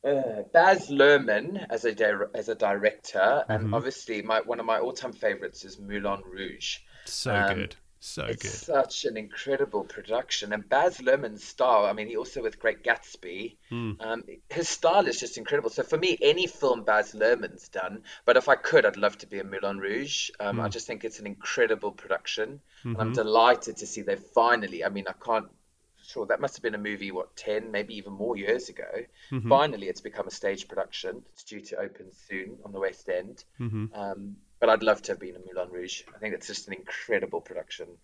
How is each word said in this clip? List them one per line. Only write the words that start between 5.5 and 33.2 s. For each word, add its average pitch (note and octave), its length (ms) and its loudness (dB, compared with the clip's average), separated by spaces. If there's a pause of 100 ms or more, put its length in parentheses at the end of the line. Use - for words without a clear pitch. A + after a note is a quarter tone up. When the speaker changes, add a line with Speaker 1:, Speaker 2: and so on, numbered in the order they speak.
Speaker 1:
is G2 140 -18
Moulin G2+ 480 -4
Rouge. F#2 520 -8 (260)
Speaker 2:
So - 280 -4
Speaker 1:
Um, G2+ 220 2
Speaker 2:
good, F#2 220 -6 (240)
so - 240 -10
Speaker 1:
it's - 180 -6
Speaker 2:
good. G2 80 -8
Speaker 1:
such - 540 0
an A#2 120 -2
incredible A2 680 -4
production, G#2+ 680 -6
and G#2 160 -6
Baz D#3 300 4
Luhrmann's B2+ 460 0
style, A#2 420 4
I G2+ 60 2
mean, G#2+ 160 -4
he A#2 80 -6
also B2 260 -6
with A2 160 -4
Great A2+ 240 0
Gatsby, G2+ 720 -4 (160)
Speaker 2:
Mm. A2+ 340 -6
Speaker 1:
um, A2+ 200 -4 (240)
his E3 200 -4
style F3+ 380 4
is B2 140 -2
just B2 180 -10
incredible. A#2 320 0
So B2+ 140 -4
for - 140 0
me, F3 220 2
any E3 280 4
film B2 340 0
Baz G#2+ 300 2
Luhrmann's A2 560 0
done, F#2+ 340 -8 (220)
but B2 120 6
if B2+ 120 4
I C3+ 80 8
could, C#3+ 280 6
I'd G2+ 120 4
love G2+ 220 2
to - 100 -18
be G2+ 100 -8
in F#2+ 120 -8
Moulin G2 280 -4
Rouge. A#2 520 -4 (100)
Um, G#2 200 -2
I G#2+ 60 -2
Speaker 2:
Mm. G2 60 -2
Speaker 1:
just A2+ 160 -10
think A2+ 160 -8
it's A2+ 160 -8
an G#2 80 -10
incredible G#2 640 0
production, A2 680 -4 (220)
and A#2+ 160 -4
I'm A2 100 0
Speaker 2:
Mm-hmm. A2+ 40 -2 (100)
Speaker 1:
delighted A2+ 540 4
to G#2 100 -12
see G#2+ 160 -10
they G2 140 0
finally, G#2+ 680 2
I F#2+ 40 0
mean, G2+ 200 -4
I F#2 40 -8
can't, A2 340 -2 (580)
sure, A2 220 -8
that A2+ 140 0
must C#3 160 -6
have - 80 -14
been A2 100 -2
a G#2 40 -8
movie, G2+ 340 -6
what, F#2 240 -8
ten, A2 340 -4
maybe G#2 260 -6
even G2+ 160 -12
more G#2+ 240 -4
years G#2+ 320 -2
ago. - 220 -14 (400)
Speaker 2:
Mm-hmm. A#2 180 -4
Speaker 1:
Finally, B2+ 400 4
it's F2+ 120 -6
become G#2 260 -8
a F#2+ 60 -10
stage G2 340 -4
production. F#2+ 560 -6 (100)
It's - 120 -20
due G#2+ 160 -16
to - 160 -12
open F#2+ 340 -10 (180)
soon G2+ 360 -8
on G2+ 80 -14
the G2 80 -8
West F#2+ 280 -4
End. F#2+ 340 -6 (180)